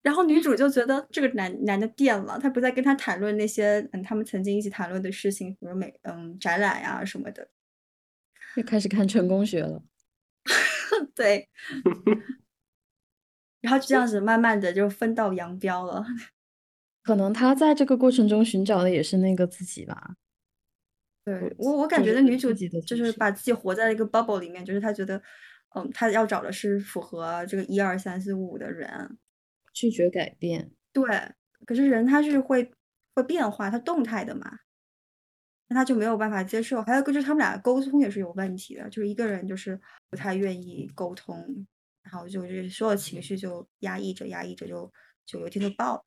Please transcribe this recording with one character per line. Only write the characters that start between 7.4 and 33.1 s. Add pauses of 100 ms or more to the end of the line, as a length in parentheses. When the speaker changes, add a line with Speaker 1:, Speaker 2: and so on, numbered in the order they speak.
Speaker 2:
又
开
始
看
成
功
学
了。 (640)
Speaker 1:
<laughs>
对。 (340)
Speaker 3:
<laughs> (1160)
Speaker 1:
然
后
就
这
样
子
慢
慢
的
就
分
道
扬
镳
了。 (1000)
Speaker 2:
可
能
他
在
这
个
过
程
中
寻
找
的
也
是
那
个
自
己
吧。 (1120)
Speaker 1:
对，
Speaker 2:
我，
Speaker 1:
我，
我
感
觉
的
女
主
Speaker 2:
就
是
自
己
的
情
绪。
Speaker 1:
就
是
把
自
己
活
在
了
一
个
bubble
里
面，
就
是
她
觉
得， (540)
嗯，
她
要
找
的
是
符
合
这
个
一
二
三
四
五
的
人。 (540)
Speaker 2:
拒
绝
改
变。 (200)
Speaker 1:
对， (640)
可
是
人
他
是
会， (460)